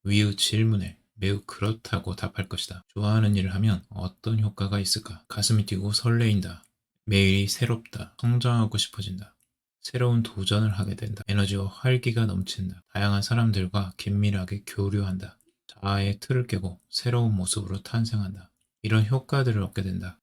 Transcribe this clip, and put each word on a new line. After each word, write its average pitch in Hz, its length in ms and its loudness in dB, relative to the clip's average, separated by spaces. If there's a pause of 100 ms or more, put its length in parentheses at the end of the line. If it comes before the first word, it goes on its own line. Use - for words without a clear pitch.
위의 101 320 4
질문에 104 600 0 (180)
매우 101 280 -2
그렇다고 - 760 -4
답할 - 320 -6
것이다. 90 400 -10
좋아하는 104 480 2
일을 92 180 0
하면 98 360 2
어떤 98 500 -4
효과가 101 400 0
있을까? - 480 -4
가슴이 107 380 2
뛰고 98 260 -2
설레인다. 104 720 0 (400)
매일이 98 440 4
새롭다. - 720 -4
성장하고 120 580 2
싶어진다. 95 580 -6 (460)
새로운 120 400 2
도전을 107 480 0
하게 95 260 -2
된다. 107 320 -8
에너지와 98 400 0
활기가 120 580 0
넘친다. 95 560 -4 (100)
다양한 101 300 2
사람들과 101 720 0
긴밀하게 101 720 0
교류한다. 98 720 -4 (280)
자아의 98 540 -2
틀을 127 260 0
깨고 92 420 -4
새로운 120 460 0
모습으로 92 480 -2
탄생한다. 104 680 -4 (320)
이런 110 240 4
효과들을 127 560 0
얻게 95 200 -4
된다. 92 400 -6